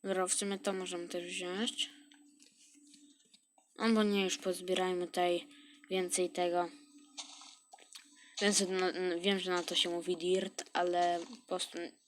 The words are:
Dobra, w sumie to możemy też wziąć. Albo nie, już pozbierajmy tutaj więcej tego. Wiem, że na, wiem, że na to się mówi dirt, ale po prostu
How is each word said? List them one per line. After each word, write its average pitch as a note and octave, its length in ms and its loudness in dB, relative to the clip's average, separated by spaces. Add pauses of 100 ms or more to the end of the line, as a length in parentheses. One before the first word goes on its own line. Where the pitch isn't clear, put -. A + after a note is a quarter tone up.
Dobra, F#3 240 0
w F3+ 60 0
sumie G3 260 -2
to G3 140 -2
możemy F3 340 -6
też F3 180 -6
wziąć. F#3 640 -4 (1900)
Albo A3 260 4
nie, G3+ 200 4
już F3+ 140 0
pozbierajmy F3+ 680 0
tutaj F3 420 0 (420)
więcej F3+ 400 0
tego. F3 400 0 (1700)
Wiem, G3+ 120 6
że G3 120 4
na, F#3 260 2 (280)
wiem, F#3+ 200 2
że F#3 120 -2
na F3 120 2
to F3 120 -4
się F3 140 2
mówi F3 280 -2
dirt, F#3 560 0
ale F3 460 2 (100)
po - 180 -18
prostu F3+ 300 -4 (300)